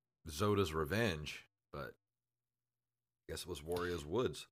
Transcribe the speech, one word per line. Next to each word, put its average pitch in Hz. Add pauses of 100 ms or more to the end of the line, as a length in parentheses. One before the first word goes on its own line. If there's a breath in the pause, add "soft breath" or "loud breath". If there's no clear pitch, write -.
(300)
Zoda's 98
Revenge, 78 (280)
but 67 (1400)
I 82
guess 80
it -
was 82
Wario's 85
Woods. 90